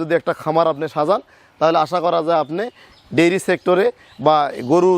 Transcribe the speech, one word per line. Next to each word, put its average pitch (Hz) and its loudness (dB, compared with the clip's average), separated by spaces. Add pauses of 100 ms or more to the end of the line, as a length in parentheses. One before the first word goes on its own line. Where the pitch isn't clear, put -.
যদি 160 -4
একটা 165 -4
খামার 160 0
আপনি 147 -8 (100)
সাজান, 165 0 (380)
তাহলে 165 2
আশা 175 -4
করা 170 0
যায় 165 2
আপনি 165 -6 (540)
ডেইরি 175 2
সেক্টরে 185 0 (340)
বা 151 4 (360)
গরু 180 4